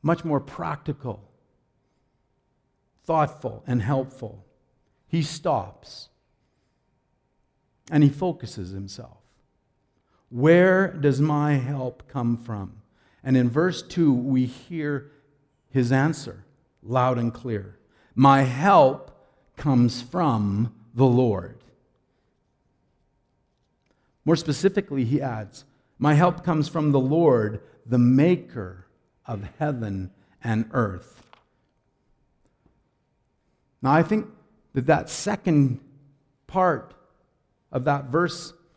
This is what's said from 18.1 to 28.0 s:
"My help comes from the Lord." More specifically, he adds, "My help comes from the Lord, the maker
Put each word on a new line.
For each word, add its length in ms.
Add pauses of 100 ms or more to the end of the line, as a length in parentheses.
"My 260
help 680 (440)
comes 460
from 720 (200)
the 120
Lord." 560 (2500)
More 120
specifically, 680
he 180
adds, 420 (320)
"My 180
help 280
comes 260
from 220
the 100
Lord, 600 (240)
the 120
maker 880 (400)